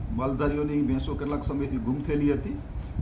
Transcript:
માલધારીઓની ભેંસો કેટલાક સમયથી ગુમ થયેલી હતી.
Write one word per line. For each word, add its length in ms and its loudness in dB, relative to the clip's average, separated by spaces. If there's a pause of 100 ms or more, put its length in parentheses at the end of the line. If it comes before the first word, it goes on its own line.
(120)
માલધારીઓની 720 2
ભેંસો 320 2
કેટલાક 300 -2
સમયથી 340 0
ગુમ 240 0
થયેલી 320 4
હતી. 240 -2 (440)